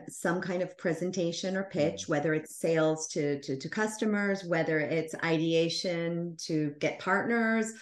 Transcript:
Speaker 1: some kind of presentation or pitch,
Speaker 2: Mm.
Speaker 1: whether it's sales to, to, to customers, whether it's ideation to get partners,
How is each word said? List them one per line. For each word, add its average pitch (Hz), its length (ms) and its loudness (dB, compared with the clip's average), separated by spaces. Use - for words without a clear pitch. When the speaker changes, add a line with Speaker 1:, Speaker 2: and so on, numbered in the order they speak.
Speaker 1:
some 180 320 -2
kind 185 220 -2
of 180 160 -6
presentation 180 800 -2
or 196 80 -2
pitch, 160 400 0
Speaker 2:
Mm. - 40 -14
Speaker 1:
whether 156 240 2
it's 156 220 -4
sales 156 540 2
to, 147 320 0
to, 135 160 -4
to 151 100 -8
customers, 202 800 0
whether 160 340 2
it's 156 340 0
ideation 165 1200 0
to 151 340 2
get - 200 0
partners, 220 840 2